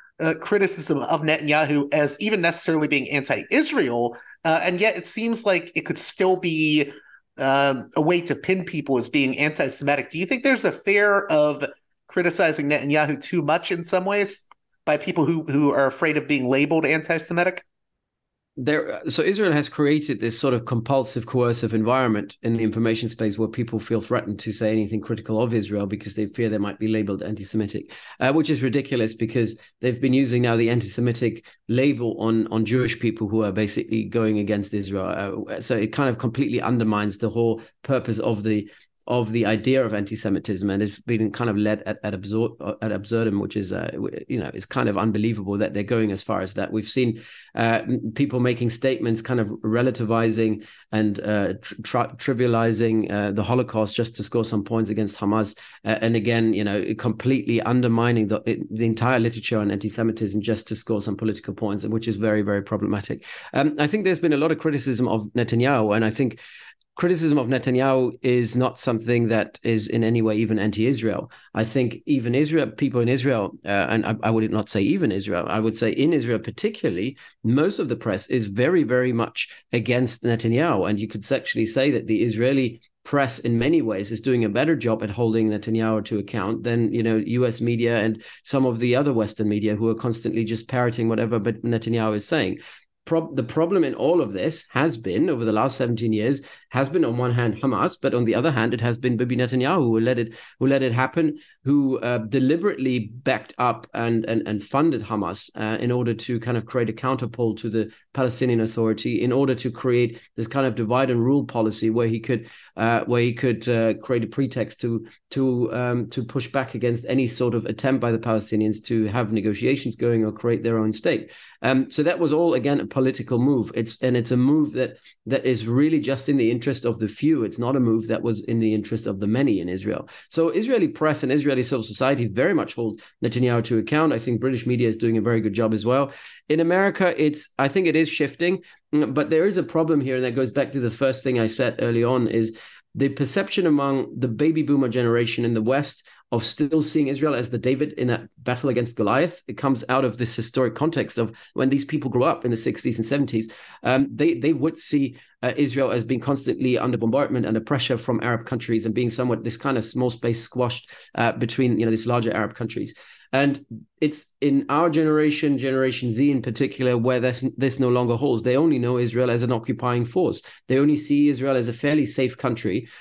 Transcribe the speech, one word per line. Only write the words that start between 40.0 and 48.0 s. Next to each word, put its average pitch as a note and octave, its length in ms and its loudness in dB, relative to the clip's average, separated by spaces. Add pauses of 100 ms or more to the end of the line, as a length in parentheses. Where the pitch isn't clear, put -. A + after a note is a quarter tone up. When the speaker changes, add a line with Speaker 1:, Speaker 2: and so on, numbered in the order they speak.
Speaker 2:
and G2 120 0
it's G2+ 160 -4
been A2 320 -2
kind A#2 200 -2
of G2+ 80 0
led G#2+ 260 0
at, G#2+ 180 -6
at G#2 120 -4
absur-, G2+ 420 -4 (240)
at A2 100 -4
absurdum, G#2 480 -2
which G2+ 160 -4
is, G2 160 -4
uh, F2+ 220 -4
w-, - 380 -8
you B2 100 -2
know, D2+ 140 -6
it's - 100 -10
kind A#2+ 240 -2
of G2+ 80 0
unbelievable G#2 600 0
that G#2 160 -2
they're G2+ 80 -4
going A2 280 0
as F#2 120 -4
far G2 180 -4
as F#2+ 140 -8
that. G2+ 180 -4
We've G#2+ 160 -4
seen, A#2 340 0 (320)
uh, A2+ 280 2
m-, A2+ 320 -4